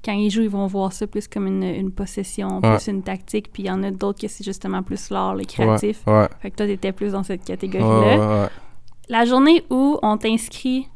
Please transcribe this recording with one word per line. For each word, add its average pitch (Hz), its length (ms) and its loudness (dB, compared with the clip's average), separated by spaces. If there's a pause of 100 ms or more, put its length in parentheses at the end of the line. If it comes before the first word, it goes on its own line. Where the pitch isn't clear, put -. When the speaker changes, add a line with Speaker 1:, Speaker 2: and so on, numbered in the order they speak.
Speaker 1:
quand 214 80 -4
ils 208 180 2
jouent, 220 120 0
ils 214 80 2
vont 196 160 -2
voir 190 260 -2
ça 208 140 -6
plus 208 220 -6
comme 196 180 -4
une, 190 160 -2
une 190 280 -4
possession, 190 720 -6
Speaker 2:
Ouais. 220 140 6
Speaker 1:
plus 214 120 -2
une 196 140 -4
tactique, 190 480 -6
puis - 120 -12
il 196 40 -6
y 185 40 -4
en 190 120 -2
a 196 80 -4
d'autres 202 300 -4
que 208 80 -6
c'est - 160 -12
justement 190 380 -6
plus 185 260 -8
l'art, 190 260 -2
le 190 60 -4
Speaker 2:
Ouais, 190 60 -6
Speaker 1:
créatif. 107 600 2
Speaker 2:
ouais. 107 220 6 (140)
Speaker 1:
Fait 196 80 -8
que - 60 -10
toi, 208 100 -2
t'étais 196 260 -2
plus 202 200 -4
dans 196 100 -2
cette 190 180 -6
Speaker 2:
Ouais, - 60 -14
Speaker 1:
catégorie-là. 110 720 4
Speaker 2:
ouais, 107 240 2
ouais. - 60 0 (600)
Speaker 1:
La 233 160 4
journée 269 460 6
où 269 320 2
on 214 160 2
t'inscrit 226 760 -2